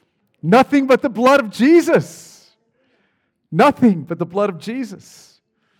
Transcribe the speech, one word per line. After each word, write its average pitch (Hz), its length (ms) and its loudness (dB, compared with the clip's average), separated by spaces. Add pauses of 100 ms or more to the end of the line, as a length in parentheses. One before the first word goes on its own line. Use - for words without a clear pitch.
(420)
Nothing 254 440 2
but 262 140 2
the 294 80 -4
blood 254 320 2
of 220 100 -6
Jesus. 294 1040 -2 (960)
Nothing 202 540 0
but 160 140 -10
the 165 80 -6
blood 202 240 -4
of 170 80 -12
Jesus. 220 800 -16 (400)